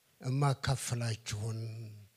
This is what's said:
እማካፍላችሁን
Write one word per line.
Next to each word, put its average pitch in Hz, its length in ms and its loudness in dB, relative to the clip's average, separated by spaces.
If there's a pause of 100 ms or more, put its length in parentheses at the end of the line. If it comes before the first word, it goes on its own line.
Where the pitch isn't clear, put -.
(200)
እማካፍላችሁን 120 1400 0 (560)